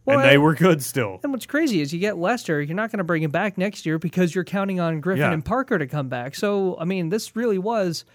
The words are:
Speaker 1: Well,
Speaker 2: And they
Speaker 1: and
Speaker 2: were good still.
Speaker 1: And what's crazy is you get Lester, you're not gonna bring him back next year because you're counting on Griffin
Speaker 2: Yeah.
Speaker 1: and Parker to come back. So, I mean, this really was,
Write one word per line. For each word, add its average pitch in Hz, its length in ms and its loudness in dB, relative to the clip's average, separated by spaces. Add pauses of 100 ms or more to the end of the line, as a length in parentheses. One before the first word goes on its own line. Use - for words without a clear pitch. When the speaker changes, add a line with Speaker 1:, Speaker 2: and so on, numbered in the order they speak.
Speaker 1:
Well, - 140 4
Speaker 2:
And 269 100 6
they 269 60 10
Speaker 1:
and 143 80 8
Speaker 2:
were 156 120 6
good 165 280 4
still. 101 400 -4
Speaker 1:
And 285 100 -2
what's 247 140 -6
crazy 277 340 0
is 143 120 -4
you 170 80 -6
get 202 180 -2
Lester, 180 420 -2
you're 147 140 -4
not 214 160 -4
gonna 202 140 -4
bring 165 180 0
him 156 80 -2
back 185 260 -2
next 190 300 -4
year 160 120 0
because 175 360 0
you're 180 100 -2
counting 196 360 -2
on 165 200 -2
Griffin 180 200 0
Speaker 2:
Yeah. 147 120 2
Speaker 1:
and 156 120 -2
Parker 240 340 0
to 147 80 -2
come 139 220 -4
back. 127 260 -6
So, 202 460 0
I 165 40 -4
mean, 180 260 -2
this 220 260 -4
really 220 220 0
was, 190 460 -2 (100)